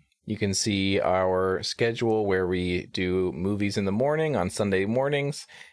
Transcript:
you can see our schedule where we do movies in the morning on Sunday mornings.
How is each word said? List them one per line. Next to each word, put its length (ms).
you 100
can 160
see 480
our 640
schedule 640
where 200
we 460
do 420
movies 440
in 80
the 60
morning 440
on 140
Sunday 340
mornings. 600